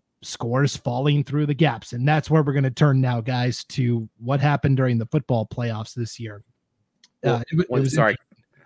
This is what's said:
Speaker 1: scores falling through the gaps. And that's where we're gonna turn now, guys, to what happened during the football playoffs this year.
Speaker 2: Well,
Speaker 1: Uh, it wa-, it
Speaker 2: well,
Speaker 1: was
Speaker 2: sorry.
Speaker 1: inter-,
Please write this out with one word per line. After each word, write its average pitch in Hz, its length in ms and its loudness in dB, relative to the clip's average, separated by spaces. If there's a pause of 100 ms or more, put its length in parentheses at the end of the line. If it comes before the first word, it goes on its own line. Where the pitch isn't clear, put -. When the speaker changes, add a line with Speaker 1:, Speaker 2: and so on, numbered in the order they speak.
(220)
Speaker 1:
scores 127 560 -2
falling 139 460 0
through 147 220 -2
the 147 80 0
gaps. 131 380 0
And 127 160 -2
that's 151 220 2
where 156 140 4
we're 139 100 -2
gonna 135 180 0
turn 135 300 4
now, 123 180 0
guys, 123 460 -2
to 120 420 -2 (120)
what 131 200 -2
happened 139 380 2
during 127 200 2
the 110 100 -2
football 123 380 -2
playoffs 113 500 -6
this 117 240 -8
year. 107 240 -14 (800)
Speaker 2:
Well, 120 120 2
Speaker 1:
Uh, 117 40 0
it 156 180 -4
wa-, 170 60 4
it - 60 -10
Speaker 2:
well, 123 120 0
Speaker 1:
was 135 120 0
Speaker 2:
sorry. 113 200 4
Speaker 1:
inter-, - 520 -20